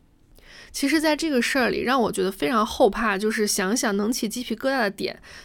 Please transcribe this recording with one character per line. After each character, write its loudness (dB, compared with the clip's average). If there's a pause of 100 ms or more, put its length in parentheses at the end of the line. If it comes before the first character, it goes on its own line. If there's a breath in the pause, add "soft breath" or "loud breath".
(720 loud breath)
其 -2
实 4
在 2
这 -4
个 4
事 0
儿 2
里， -2
让 2
我 2
觉 -2
得 0
非 -2
常 2
后 4
怕， -2
就 0
是 0
想 0
想 0
能 0
起 -2
鸡 -6
皮 -6
疙 -2
瘩 0
的 0
点， -8 (240 loud breath)